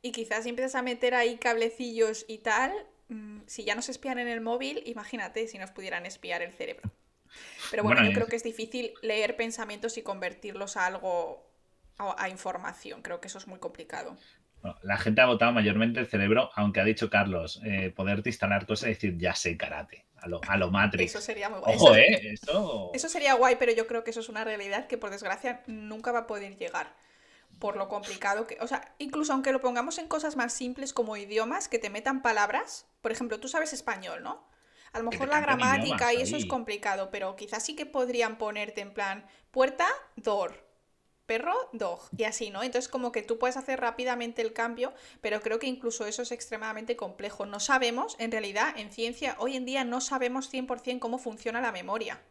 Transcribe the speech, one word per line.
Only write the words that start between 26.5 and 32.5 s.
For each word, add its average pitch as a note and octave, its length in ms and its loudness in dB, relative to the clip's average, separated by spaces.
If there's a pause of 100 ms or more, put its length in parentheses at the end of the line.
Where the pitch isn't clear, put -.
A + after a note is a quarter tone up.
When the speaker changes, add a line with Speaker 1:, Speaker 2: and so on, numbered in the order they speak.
Speaker 1:
llegar. - 380 -6 (640)
Por G3+ 160 -2
lo G3 120 -2
complicado G3+ 580 -2
que, - 160 -12
o A#3 60 -4
sea, - 320 -6
incluso D4+ 340 -2
aunque C4+ 180 2
lo C4 100 2
pongamos B3+ 360 0
en E4 100 -8
cosas D#4 280 -2
más A#3+ 180 -2
simples C4 400 -6
como G#3+ 240 0
idiomas, A3 500 -2
que A#3 120 0
te G#3+ 100 -4
metan C4 320 -2
palabras, A3 640 2 (160)